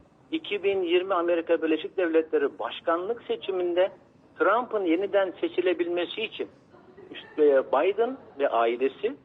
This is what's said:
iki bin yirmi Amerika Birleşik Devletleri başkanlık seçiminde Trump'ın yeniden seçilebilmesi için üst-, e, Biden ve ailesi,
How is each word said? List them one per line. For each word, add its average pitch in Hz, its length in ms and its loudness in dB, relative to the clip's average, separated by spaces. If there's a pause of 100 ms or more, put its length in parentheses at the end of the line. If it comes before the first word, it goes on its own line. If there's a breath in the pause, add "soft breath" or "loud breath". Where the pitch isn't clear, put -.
(300)
iki 175 320 -6
bin 196 200 0
yirmi 180 320 0
Amerika 170 480 0
Birleşik 160 340 -2
Devletleri 160 600 0
başkanlık 175 640 -4
seçiminde 185 680 -2 (480)
Trump'ın 208 460 0
yeniden 185 560 0
seçilebilmesi 175 840 -2
için 202 260 -8 (600)
üst-, - 280 -14
e, 139 340 6
Biden 208 440 2 (220)
ve 139 100 0
ailesi, 123 680 0 (100)